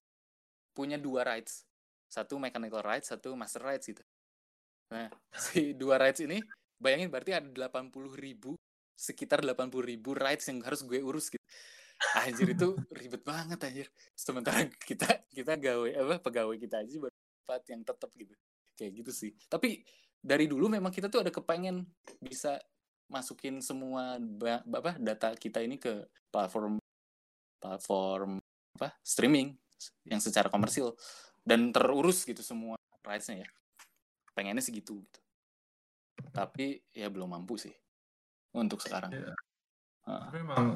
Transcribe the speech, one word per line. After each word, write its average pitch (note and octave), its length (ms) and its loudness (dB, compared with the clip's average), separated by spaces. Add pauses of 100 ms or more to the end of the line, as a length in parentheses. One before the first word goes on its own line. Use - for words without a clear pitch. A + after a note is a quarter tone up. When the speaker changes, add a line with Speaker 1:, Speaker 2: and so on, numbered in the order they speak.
(720)
Speaker 1:
punya C#3+ 240 -4
dua C3 320 0
rights. A2+ 400 -6 (400)
Satu C3+ 320 -6
mechanical A2+ 420 -4
rights, A2 300 -2
satu C3 240 -8
master A#2 260 -8
rights C3+ 300 -4
gitu. - 120 -16 (840)
Nah, A2+ 220 -8 (200)
<laughs> - 40 -18
si D3 400 0
dua C3 240 6
rights C3+ 240 6
ini, D#3+ 160 -2 (400)
bayangin D3 320 2
berarti C3+ 240 -2
ada D3 160 -2
delapan B2+ 400 -6
puluh C3+ 240 -12
ribu, C3+ 400 -10 (400)
sekitar - 480 2
delapan C3 240 2
puluh B2+ 240 -2
ribu A#2+ 240 -4
rights C#3 320 2
yang B2+ 160 -4
harus C3+ 240 -4
gue B2+ 160 0
urus C#3+ 240 -2
gitu. - 160 -8 (680)
Anjir, B2+ 340 4
itu F3+ 380 4
Speaker 2:
<laughs> - 140 -14
Speaker 1:
ribet B2 280 -10
banget, D#3+ 320 -6
anjir. C3+ 280 -6 (280)
Sementara B2 480 0
<laughs> C#3+ 80 -2 (160)
kita, - 400 2
kita D3 320 -2
gawe, A#2+ 320 2
apa, C#3+ 320 2
pegawai A2+ 320 0
kita A2 240 -4
aja A2 240 -8
baru B2+ 80 -6 (320)
empat B2+ 240 -6
yang A#2 160 -12
tetep B2 320 -8
gitu. G#2 180 -18 (460)
Kayak G#2 120 -6 (120)
gitu C3 80 -10
sih. G#2+ 200 -8 (200)
Tapi - 320 0 (400)
dari D3 240 6
dulu D3 240 4
memang A2 220 0
kita G3+ 180 -4
tuh A3 140 4
ada F3 80 0
kepengen F3+ 500 -2 (380)
bisa C#3 400 -4 (460)
masukin C3+ 560 -6
semua C3 560 -4
ba-, A#2 420 -2
apa, C3 380 -2
data A2 340 0
kita A2+ 300 -2
ini C3 180 -4
ke G#2+ 240 -2 (240)
platform, G#2+ 480 0 (800)
platform, F#2+ 800 0 (400)
apa, C#3 240 -4
streaming C#3+ 540 6 (500)
yang G#2 160 0
secara G2+ 320 6
komersil A#2 400 4 (480)
dan A#2 300 8
terurus C#3 560 6
gitu A#2 180 -6
semua A2+ 300 -6 (260)
rights-nya G#2 400 -6
ya. - 80 -14 (840)
Pengennya G2+ 260 -2
segitu G#2+ 400 -8
gitu. - 180 -20 (1080)
Tapi - 480 -4 (140)
ya G#2 180 -6
belum F#2 240 -6
mampu F2+ 240 -6
sih - 160 -12 (800)
untuk A2 300 0
sekarang. F2+ 260 -4
Speaker 2:
Iya. - 240 -8 (720)
Speaker 1:
Heeh. G2+ 240 -4
Speaker 2:
Tapi D#3+ 140 -8
emang C3 320 2